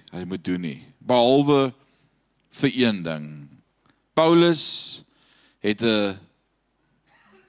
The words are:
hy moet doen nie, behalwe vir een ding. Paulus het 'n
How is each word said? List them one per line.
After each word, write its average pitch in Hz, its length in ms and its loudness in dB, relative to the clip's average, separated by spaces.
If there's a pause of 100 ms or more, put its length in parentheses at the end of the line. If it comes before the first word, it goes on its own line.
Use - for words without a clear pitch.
(120)
hy 90 160 -12
moet 92 160 -8
doen 90 160 -4
nie, 78 200 -10 (200)
behalwe 135 720 4 (920)
vir 135 140 0
een 113 320 0
ding. 78 200 -8 (840)
Paulus 170 520 4 (1000)
het 101 180 -2
'n 104 360 0 (1300)